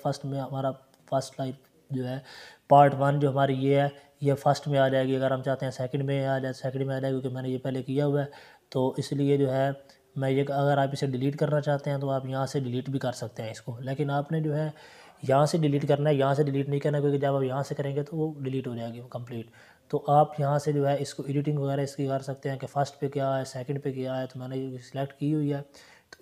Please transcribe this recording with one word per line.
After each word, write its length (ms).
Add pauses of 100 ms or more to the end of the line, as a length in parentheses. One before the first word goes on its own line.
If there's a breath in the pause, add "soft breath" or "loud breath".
फर्स्ट 220
में 140
हमारा 320 (360)
फर्स्ट 280
स्लाइड 200 (360)
जो 120
है 180 (480 loud breath)
पार्ट 260
वन 240
जो 120
हमारी 260
ये 240
है 100 (320 loud breath)
ये 120
फर्स्ट 320
में 120
आ 100
जाएगी। 260
अगर 180
हम 80
चाहते 240
हैं 60
सेकंड 320
में 220
आ 140
जाए, 140
सेकंड 300
में 120
आ 40
जाए, 120
क्योंकि 180
मैंने 200
ये 100
पहले 240
किया 220
हुआ 160
है 80 (420 loud breath)
तो 280
इसलिए 380
जो 120
है 260 (400)
मैं 140
ये, 140
अगर 360
आप 140
इसे 140
डिलीट 280
करना 260
चाहते 280
हैं 100
तो 100
आप 180
यहाँ 200
से 140
डिलीट 280
भी 100
कर 140
सकते 300
हैं 80
इसको, 300
लेकिन 300
आपने 300
जो 120
है 200 (500 loud breath)
यहाँ 220
से 120
डिलीट 280
करना 240
है, 60
यहाँ 200
से 80
डिलीट 260
नहीं 100
करना, 200
क्योंकि 180
जब 180
आप 80
यहाँ 200
से 120
करेंगे 280
तो 140
वो 220
डिलीट 280
हो 80
जाएगी 240
वो 100
कंप्लीट। 420 (400 soft breath)
तो 60 (120)
आप 300
यहाँ 200
से 140
जो 120
है 160
इसको 240
एडिटिंग 340
वगैरह 240
इसकी 240
कर 140
सकते 280
हैं 100
कि 80
फर्स्ट 340
पे 80
क्या 260
है, 100
सेकंड 360
पे 100
क्या 240
है। 120
तो 120
मैंने 180
ये 220
सिलेक्ट 400
की 120
हुई 180
है, 120
तो 600